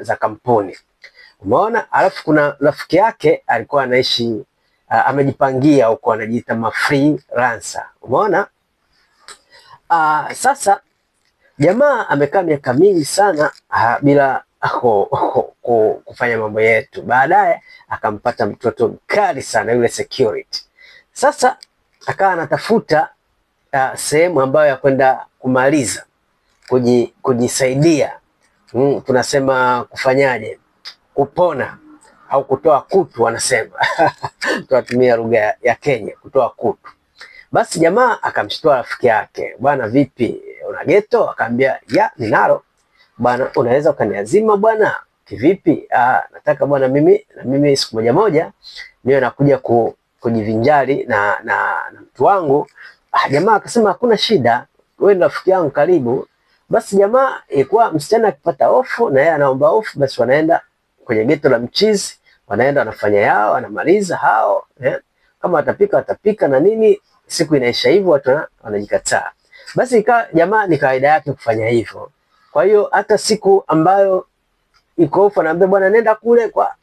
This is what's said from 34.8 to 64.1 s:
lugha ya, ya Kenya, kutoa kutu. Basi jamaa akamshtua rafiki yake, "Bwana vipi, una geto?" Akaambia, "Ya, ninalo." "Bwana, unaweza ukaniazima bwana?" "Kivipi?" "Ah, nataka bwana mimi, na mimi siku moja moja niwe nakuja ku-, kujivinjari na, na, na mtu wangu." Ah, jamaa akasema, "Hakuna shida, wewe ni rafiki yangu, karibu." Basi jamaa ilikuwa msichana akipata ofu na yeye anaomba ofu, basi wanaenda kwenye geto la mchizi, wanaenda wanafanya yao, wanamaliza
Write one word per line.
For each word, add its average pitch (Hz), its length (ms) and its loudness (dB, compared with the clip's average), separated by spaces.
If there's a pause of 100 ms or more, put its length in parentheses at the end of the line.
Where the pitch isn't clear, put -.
lugha 113 220 0
ya, 107 240 -2
ya 120 120 0
Kenya, 113 380 -6 (100)
kutoa 123 280 -2
kutu. - 400 -8 (600)
Basi 175 280 -2
jamaa 202 420 2
akamshtua 127 540 -2
rafiki - 300 -4
yake, - 520 -2
"Bwana 131 300 -2
vipi, 120 520 -2 (280)
una 98 160 -10
geto?" 202 460 2
Akaambia, 120 480 -2 (100)
"Ya, 180 280 0
ninalo." 135 460 0 (560)
"Bwana, 123 380 0
unaweza 143 340 2
ukaniazima 127 640 0
bwana?" 214 400 0 (280)
"Kivipi?" 143 600 0 (100)
"Ah, 123 260 2 (100)
nataka 143 340 -2
bwana 135 220 0
mimi, 147 380 2 (100)
na - 80 -20
mimi 139 320 2
siku - 200 -6
moja 113 160 0
moja 180 400 0 (520)
niwe 135 160 2
nakuja 131 380 0
ku-, 117 360 0 (260)
kujivinjari 120 840 0
na, 104 400 -2
na, 110 100 -4 (380)
na - 80 -20
mtu - 240 -6
wangu." 160 420 2 (460)
Ah, - 160 0
jamaa 175 260 2
akasema, 208 340 0
"Hakuna 220 280 0
shida, 123 500 0 (320)
wewe 202 160 4
ni 180 60 0
rafiki 165 300 0
yangu, 180 200 0
karibu." 147 560 0 (420)
Basi 202 280 -2
jamaa 233 520 0
ilikuwa 202 440 0
msichana 208 360 0
akipata 170 420 -2
ofu 240 400 0
na 131 100 2
yeye 160 120 2
anaomba 143 380 2
ofu, 214 280 -2
basi 139 220 -4
wanaenda 151 400 2 (440)
kwenye 110 200 -2
geto 151 240 0
la 123 100 2
mchizi, 196 600 -2 (280)
wanaenda 233 340 0
wanafanya 104 400 0
yao, 107 320 2
wanamaliza 156 640 -2